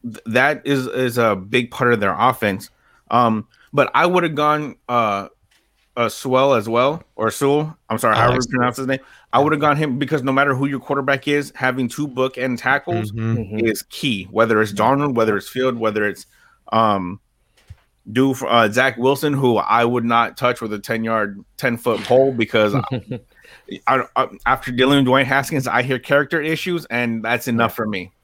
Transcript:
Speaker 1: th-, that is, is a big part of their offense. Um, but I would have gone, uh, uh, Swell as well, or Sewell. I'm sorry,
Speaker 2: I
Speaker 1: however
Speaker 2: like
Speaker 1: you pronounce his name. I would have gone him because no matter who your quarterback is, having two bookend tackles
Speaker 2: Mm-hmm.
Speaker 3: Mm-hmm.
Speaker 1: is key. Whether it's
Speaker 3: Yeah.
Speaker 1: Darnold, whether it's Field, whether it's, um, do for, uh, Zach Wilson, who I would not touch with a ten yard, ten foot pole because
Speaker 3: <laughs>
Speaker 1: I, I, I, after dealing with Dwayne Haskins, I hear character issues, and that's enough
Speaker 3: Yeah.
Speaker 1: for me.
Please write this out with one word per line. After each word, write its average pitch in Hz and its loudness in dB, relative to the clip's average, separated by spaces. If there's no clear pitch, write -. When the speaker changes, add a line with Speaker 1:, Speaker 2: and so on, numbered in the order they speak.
Speaker 1:
th-, 113 -12
that 127 0
is, 135 0
is 123 -2
a 110 2
big 117 -2
part 120 2
of 110 2
their 95 0
offense. 104 0
Um, 113 2
but 139 2
I 156 4
would 180 2
have 160 -4
gone, 151 0
uh, 107 0
uh, 117 0
Swell 131 2
as 107 0
well, 127 0
or 110 0
Sewell. 151 0
I'm 113 -2
sorry, 110 -2
Speaker 2:
I 113 2
Speaker 1:
however 123 2
Speaker 2:
like 127 -2
Speaker 1:
you 127 -4
pronounce 123 0
his 131 -6
name. 131 -4
I 117 4
would 147 2
have 147 -2
gone 147 2
him 147 -2
because 147 -2
no 135 -2
matter 139 2
who 135 -2
your 139 -4
quarterback 139 -2
is, 143 -2
having 131 -2
two 151 -6
bookend 127 -4
tackles 120 -2
Speaker 2:
Mm-hmm. 113 -2
Speaker 3:
Mm-hmm. 107 -4
Speaker 1:
is 110 -2
key. 104 -4
Whether 110 2
it's 104 -2
Speaker 3:
Yeah. 101 -6
Speaker 1:
Darnold, 139 0
whether 110 2
it's 95 -6
Field, 127 -2
whether 107 0
it's, - -10
um, 104 2
do 131 2
for, 123 -6
uh, 113 4
Zach 123 0
Wilson, 139 0
who 123 2
I 117 2
would 120 0
not 117 0
touch 123 0
with 107 -6
a 107 -6
ten 113 -6
yard, 104 -4
ten 120 -2
foot 117 -2
pole 131 4
because 107 2
Speaker 3:
<laughs> 131 -2
Speaker 1:
I, 123 -8
I, 127 2
I, 127 0
after 127 0
dealing 131 4
with - 2
Dwayne 135 4
Haskins, 139 -2
I 120 0
hear 127 -2
character 143 0
issues, 160 -4
and 117 -2
that's 117 -2
enough 117 2
Speaker 3:
Yeah. - -12
Speaker 1:
for 110 -4
me. 95 -8